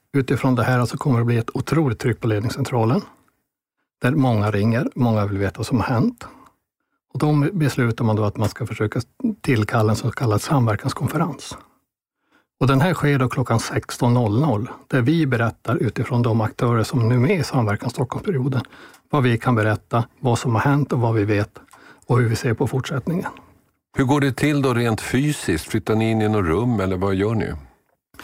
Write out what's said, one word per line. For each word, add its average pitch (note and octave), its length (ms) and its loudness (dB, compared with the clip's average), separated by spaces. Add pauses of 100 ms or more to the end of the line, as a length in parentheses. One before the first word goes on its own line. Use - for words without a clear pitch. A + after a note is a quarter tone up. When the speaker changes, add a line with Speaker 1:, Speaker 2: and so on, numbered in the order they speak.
(140)
Speaker 1:
utifrån B2+ 420 0
det B2 80 0
här B2 220 2
så - 120 -6
kommer B2 220 0
det A#2 60 0
bli A#2 120 2
ett - 180 -4
otroligt C#3 440 0
tryck A#2+ 200 -2
på - 80 -4
ledningscentralen. A#2 720 0 (1000)
Där E3 100 2
många A#2+ 400 2
ringer, A2+ 440 0
många A2 300 2
vill G2+ 120 -4
veta G2 200 -2
vad A#2 80 -6
som B2 140 0
har F#2+ 80 -2
hänt. C3+ 400 -2 (840)
Och B2+ 60 -8
då D3+ 140 2 (200)
beslutar B2 520 0
man A2 100 2
då G#2+ 80 0
att G#2 140 -2
man G#2 120 0
ska - 160 -8
försöka G#2+ 340 -2 (420)
tillkalla A2 480 2
en G#2+ 60 2
så A2 160 -4
kallad G#2+ 300 0
samverkanskonferens. C3+ 1160 -2 (1000)
Och C3 80 2
den C3+ 140 4
här F3+ 120 2
sker C#3+ 260 2
då B2+ 100 2
klockan A#2 300 0
sexton - 540 -2
noll A#2 260 2
noll, B2+ 300 0 (180)
där C3+ 140 0
vi D#3 260 2
berättar A#2 480 -2
utifrån A#2+ 460 -2
de A2+ 200 2
aktörer A#2 420 0
som A2+ 260 0
nu B2+ 60 2
är B2 40 2
med E3 200 2
i C#3+ 40 0
Samverkan G#2 460 -2
Stockholmsperioden C3 720 -2 (480)
vad C#3+ 140 2
vi A#2+ 140 4
kan B2 180 0
berätta, A2 480 0 (160)
vad A#2+ 200 0
som A#2 160 -2
har G#2 60 2
hänt C#3+ 320 0
och C3+ 60 0
vad A#2 140 0
vi G#2+ 120 2
vet G#2 340 -2 (480)
och A#2+ 120 2
hur A#2 100 2
vi A#2 60 0
ser A#2 180 -2
på C3+ 140 -2
fortsättningen. C#3+ 640 -4 (680)
Speaker 2:
Hur C3+ 80 2
går C#3 160 2
det C#3 100 2
till D3 300 0
då C3 120 2
rent A#2+ 280 0
fysiskt? C3 640 -2
Flyttar A2 300 -2
ni A2 160 2
in A2 100 2
i G#2+ 80 2
något G#2 160 2
rum G#2 340 0
eller F#2 180 0
vad G2 180 0
gör G#2 200 0
ni? F#2 180 -2 (720)